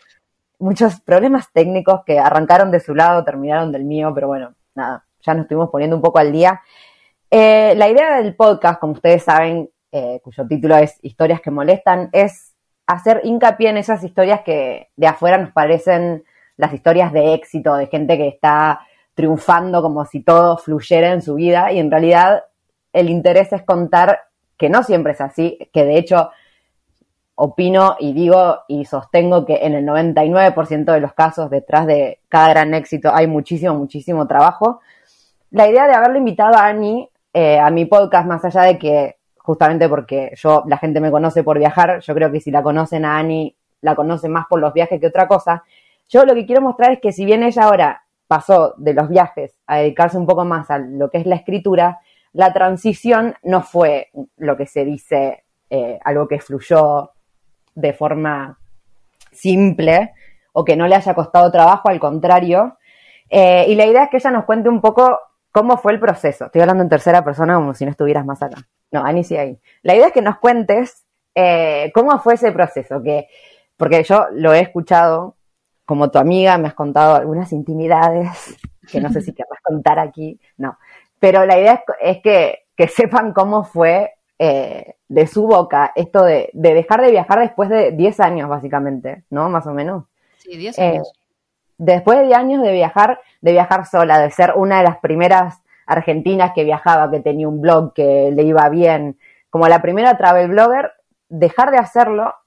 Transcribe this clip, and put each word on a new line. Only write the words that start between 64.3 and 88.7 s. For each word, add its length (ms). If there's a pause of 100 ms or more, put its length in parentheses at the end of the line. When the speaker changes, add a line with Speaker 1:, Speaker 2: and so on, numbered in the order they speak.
Speaker 1:
nos 140
cuente 240
un 120
poco 360 (340)
cómo 260
fue 160
el 60
proceso. 460
Estoy 160
hablando 220
en 60
tercera 340
persona 320
como 180
si 120
no 60
estuvieras 340
más 180
acá. 140 (340)
No, 140
Ani 180
sigue 160
ahí. 200 (240)
La 120
idea 120
es 60
que 80
nos 180
cuentes, 680 (300)
eh, 580
cómo 260
fue 160
ese 160
proceso, 500
que, 260 (500)
porque 260
yo 300
lo 200
he 60
escuchado 760 (500)
como 260
tu 80
amiga, 380
me 100
has 60
contado 420
algunas 380
intimidades 1040 (340)
que 100
no 100
sé 100
si 100
Speaker 2:
<laughs> 20
Speaker 1:
querrás 300
contar 360
aquí, 400 (180)
no. 200 (420)
Pero 260
la 120
idea 180
es, 60 (360)
es 60
que, 360 (160)
que 120
sepan 460
cómo 300
fue, 480 (320)
eh, 520 (120)
de 200
su 180
boca 500
esto 280
de, 300
de 200
dejar 280
de 100
viajar 280
después 300
de 220
diez 280
años, 300
básicamente, 800